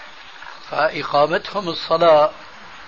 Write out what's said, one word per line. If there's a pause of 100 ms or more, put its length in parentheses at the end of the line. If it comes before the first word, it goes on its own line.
(720)
فإقامتهم
الصلاة (560)